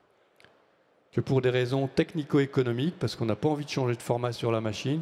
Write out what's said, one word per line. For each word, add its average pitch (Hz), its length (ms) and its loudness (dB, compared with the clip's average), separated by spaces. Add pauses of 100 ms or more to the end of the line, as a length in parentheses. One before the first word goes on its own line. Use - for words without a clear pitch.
(1120)
que 120 100 0
pour 131 200 2
des 127 100 4
raisons 127 360 0
technico-économiques, 139 1120 0
parce - 160 -4
qu'on 117 100 -4
n'a 107 100 0
pas 151 140 0
envie 147 160 -2
de - 40 -12
changer 123 260 0
de 120 60 -10
format 120 300 0
sur 117 200 -2
la 113 80 0
machine, 131 420 -2